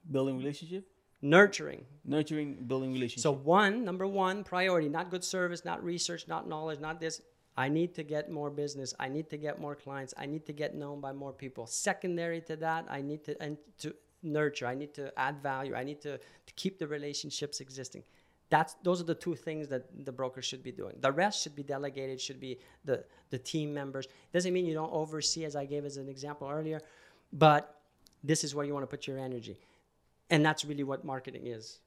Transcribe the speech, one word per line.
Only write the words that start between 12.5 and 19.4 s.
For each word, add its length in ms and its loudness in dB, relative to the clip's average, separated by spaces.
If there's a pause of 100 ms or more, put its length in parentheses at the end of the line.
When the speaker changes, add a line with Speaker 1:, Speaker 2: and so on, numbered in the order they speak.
Speaker 2:
that, 340 -2
I 120 -4
need 220 -4
to, 160 -6
and 160 -4 (220)
to 160 -6 (280)
nurture. 440 0
I 80 -2
need 200 -8
to 240 -8
add 240 0
value. 320 -2
I 100 -2
need 160 -8
to, 180 -8
to 380 -20
keep 240 -2
the 80 -4
relationships 720 -6
existing. 420 -12 (480)
That's, 320 6
those 180 4
are 40 -4
the 100 2
two 200 -2
things 340 -6